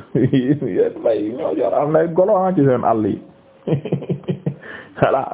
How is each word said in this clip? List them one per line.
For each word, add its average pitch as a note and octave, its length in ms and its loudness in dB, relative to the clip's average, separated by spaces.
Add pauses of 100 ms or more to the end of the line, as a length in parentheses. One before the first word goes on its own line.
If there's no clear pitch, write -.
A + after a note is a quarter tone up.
<laughs> - 120 -20
yéen B2+ 880 2
mbay G#2+ 360 0
ñoo - 200 -4
jor, - 180 -2
am D3 180 0
nay D#3+ 220 4
golo, F#3+ 220 4
ah, F#3 180 2
ci D3 100 4
seen B2 200 2
àll A2 220 2
yi, G2+ 120 -2 (480)
<laughs> - 80 0 (1300)
voilà, C3+ 340 2